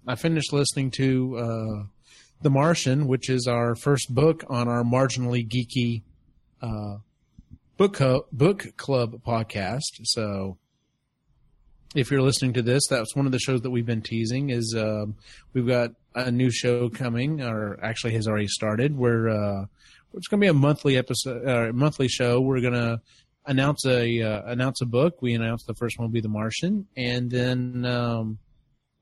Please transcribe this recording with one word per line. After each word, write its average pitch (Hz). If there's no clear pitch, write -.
I 123
finished 160
listening 139
to, 131
uh, 110
The 151
Martian, 143
which 127
is 127
our 117
first 139
book 156
on 120
our 120
Marginally 123
Geeky, 117
uh, 107
book 202
co-, 131
book 156
club 117
podcast. 113
So 98
if 135
you're 139
listening 131
to 123
this, 123
that's 120
one 139
of 131
the 127
shows 127
that 127
we've 120
been 117
teasing 117
is, 117
um, 107
we've 123
got 120
a 127
new 127
show 120
coming, 127
or 107
actually 113
has 110
already 107
started, 117
where, 117
uh, 101
it's 185
gonna 208
be 202
a 175
monthly 143
episode, 127
uh, 117
monthly 135
show. 123
We're 131
gonna 120
announce 139
a, 117
uh, 107
announce 127
a 127
book. 131
We 120
announced 113
the 113
first 117
one 117
will 110
be 117
The 110
Martian, 113
and 123
then, 123
um, 117